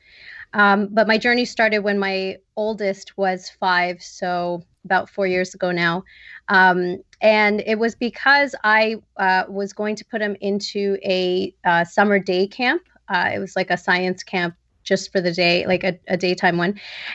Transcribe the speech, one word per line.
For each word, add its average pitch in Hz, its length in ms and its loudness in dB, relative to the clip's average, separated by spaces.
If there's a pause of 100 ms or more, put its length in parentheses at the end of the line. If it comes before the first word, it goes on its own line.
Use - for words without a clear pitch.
(540)
Um, 202 380 4
but 214 160 2
my 220 120 2
journey 240 260 2
started 214 360 0
when 202 180 0
my 190 380 -2 (200)
oldest 208 600 -4
was 185 340 -2 (100)
five, 180 420 0
so 175 600 -4 (220)
about 185 240 0
four 196 180 -4
years 185 280 -2
ago 180 160 -4
now. 175 340 -2 (440)
Um, 180 500 4 (220)
and 214 460 2
it 220 120 0
was 226 160 -2
because 269 600 0 (100)
I, 220 320 2 (200)
uh, 185 320 2
was 196 240 -6
going 214 240 -4
to - 80 -14
put 220 160 -8
him 208 200 -4
into 202 640 -2
a, 185 520 -2 (100)
uh, 170 200 2
summer 202 340 2
day 190 280 0
camp. 254 360 -2 (260)
Uh, 185 260 0
it 104 40 -4
was 190 180 -8
like 185 140 -2
a 175 60 0
science 185 460 -2
camp 175 320 -4 (300)
just 190 280 -2
for 196 80 0
the 175 120 -2
day, 175 340 2
like 180 180 0
a, 180 140 -2 (100)
a 185 80 -2
daytime 180 400 0
one. 180 220 0 (360)